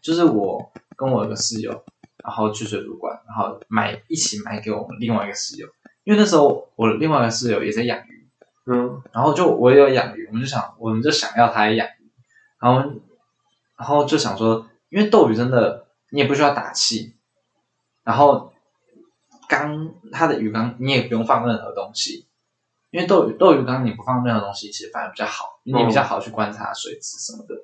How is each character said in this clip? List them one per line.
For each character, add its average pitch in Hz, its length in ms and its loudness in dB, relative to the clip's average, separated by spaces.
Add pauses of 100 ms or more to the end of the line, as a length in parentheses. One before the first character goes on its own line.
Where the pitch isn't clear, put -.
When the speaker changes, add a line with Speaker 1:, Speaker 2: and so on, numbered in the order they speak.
Speaker 1:
就 160 100 -4
是 170 120 2
我 104 480 0 (240)
跟 135 140 -2
我 107 140 0
一 110 40 -8
个 107 80 -8
室 110 240 -6
友， 113 100 -8 (540)
然 - 80 -10
后 107 180 -2
去 107 140 -10
水 104 180 -6
族 101 160 -14
馆， - 180 -8 (100)
然 110 100 -20
后 101 320 -6
买， - 400 -4
一 165 60 -6
起 - 300 -6
买 104 160 -10
给 107 100 -10
我 - 160 -6
们 - 120 -16
另 113 160 -2
外 101 100 -2
一 101 40 -10
个 98 60 -10
室 - 220 -12
友。 - 120 -16 (360)
因 202 80 2
为 208 60 4
那 214 80 6
时 190 80 0
候 - 420 4
我 110 180 2
另 156 160 -2
外 143 100 2
一 120 40 2
个 113 60 0
室 120 220 -4
友 98 100 0
也 90 80 -4
在 110 120 -2
养 120 240 -2
鱼。 - 220 -20 (380)
Speaker 2:
嗯。 123 360 -2 (100)
Speaker 1:
然 120 100 -2
后 151 120 4
就 175 120 2
我 127 240 4
也 139 80 10
有 139 120 10
养 - 260 0
鱼， - 120 -12
我 107 40 -14
们 113 80 -2
就 135 60 -4
想， 123 320 -6
我 113 120 -4
们 110 120 0
就 151 80 2
想 - 260 -2
要 117 160 4
他 107 180 2
养 107 160 0
鱼。 - 240 -20 (500)
然 123 120 4
后， 139 180 2 (840)
然 - 120 -12
后 147 160 4
就 147 140 0
想 98 180 -2
说， 110 300 0 (220)
因 190 120 -2
为 214 80 4
斗 202 200 6
鱼 110 80 2
真 123 140 0
的， 117 360 0 (240)
你 143 100 -4
也 131 60 4
不 135 80 2
需 143 80 2
要 143 80 4
打 - 220 -6
气， - 440 -4 (880)
然 110 120 0
后 139 360 4 (960)
缸， 151 460 -4 (180)
它 160 140 0
的 147 140 0
鱼 110 100 -2
缸 113 280 -2
你 131 140 -2
也 127 100 2
不 - 120 -4
用 113 100 0
放 120 220 2
任 113 120 0
何 - 140 -10
东 - 220 -8
西， - 340 -8 (600)
因 170 100 -4
为 170 60 -2
斗 190 220 4
鱼， - 80 -4
斗 175 180 6
鱼 131 100 0
缸 131 200 -2
你 110 80 0
不 - 100 -14
放 127 220 -2
任 120 100 2
何 107 60 0
东 101 140 -8
西 104 160 -14
其 - 140 -14
实 - 80 -16
反 - 120 -8
而 95 60 -12
比 - 60 -20
较 110 100 -4
好， - 380 -12
Speaker 2:
嗯。 127 180 0
Speaker 1:
你 117 40 4
比 113 60 2
较 131 100 4
好 - 180 -4
去 113 100 -12
观 107 220 -4
察 110 200 -10
水 - 280 -10
质 - 180 -16
什 - 180 -14
么 - 100 -18
的 - 180 -12